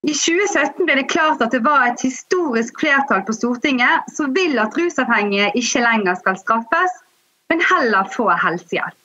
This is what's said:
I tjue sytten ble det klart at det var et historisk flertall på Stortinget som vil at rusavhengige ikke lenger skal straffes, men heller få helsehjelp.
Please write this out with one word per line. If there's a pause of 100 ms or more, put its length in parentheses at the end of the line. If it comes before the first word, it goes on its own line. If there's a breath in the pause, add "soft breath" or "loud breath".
I
tjue
sytten
ble
det
klart
at
det
var
et
historisk
flertall
på
Stortinget
som
vil
at
rusavhengige
ikke
lenger
skal
straffes, (560)
men
heller
få
helsehjelp.